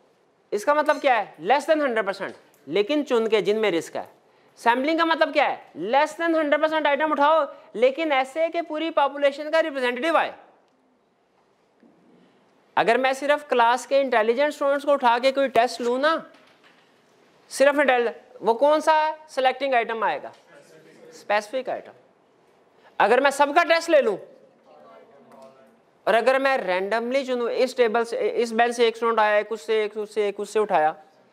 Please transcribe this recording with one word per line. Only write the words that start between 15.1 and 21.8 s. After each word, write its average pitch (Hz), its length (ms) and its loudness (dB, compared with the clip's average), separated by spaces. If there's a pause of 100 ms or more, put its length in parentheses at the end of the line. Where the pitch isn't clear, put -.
के 262 140 0
कोई 269 160 0
टेस्ट 247 320 0
लूँ 247 200 -2
ना, 311 300 -2 (1160)
सिर्फ 277 300 2
इंटेल-, 247 340 2 (300)
वो 220 120 2
कौन 294 260 2
सा 311 380 0 (100)
सिलेक्टिंग 262 460 -2
आइटम 226 300 -2
आएगा? 127 280 -6 (800)
स्पेसिफिक 214 560 -4
आइटम। 107 240 -10 (1080)